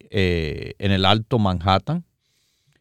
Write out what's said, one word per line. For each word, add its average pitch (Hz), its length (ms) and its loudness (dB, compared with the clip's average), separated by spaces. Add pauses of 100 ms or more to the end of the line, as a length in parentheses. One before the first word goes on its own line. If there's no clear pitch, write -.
eh, 87 720 -2
en 98 120 -2
el 95 140 2
Alto 110 340 2
Manhattan. 98 680 0 (760)